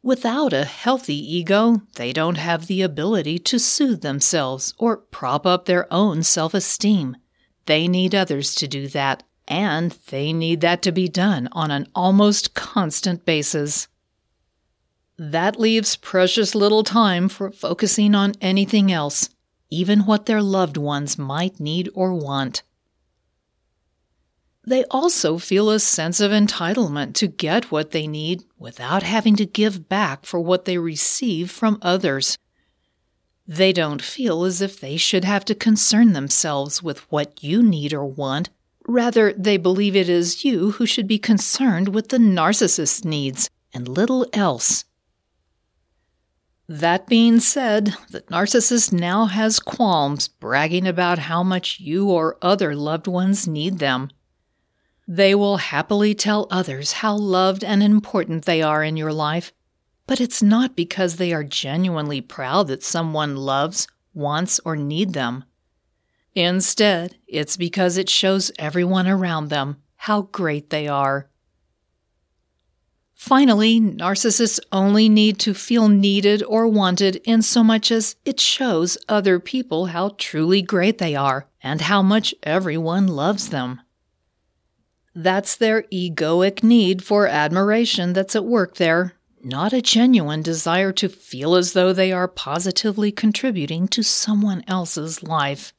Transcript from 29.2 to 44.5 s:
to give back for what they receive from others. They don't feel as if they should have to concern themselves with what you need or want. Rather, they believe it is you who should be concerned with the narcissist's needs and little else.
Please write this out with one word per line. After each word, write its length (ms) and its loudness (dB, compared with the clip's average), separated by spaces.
to 80 0
give 460 -4
back 340 -2
for 160 -4
what 240 0
they 140 -4
receive 720 -2
from 320 -2
others. 560 -2
They 220 2
don't 300 -2
feel 420 -4
as 160 -4
if 180 -6
they 200 -10
should 260 0
have 220 0
to 80 -2
concern 580 4
themselves 720 -2
with 280 -8
what 320 -4
you 200 2
need 320 2
or 100 -4
want. 460 -6
Rather, 460 2
they 240 0
believe 400 2
it 100 4
is 380 0
you 280 0
who 120 -2
should 240 -2
be 100 2
concerned 720 2
with 220 -4
the 80 2
narcissist's 880 2
needs 420 -4
and 160 -10
little 460 0
else. 500 0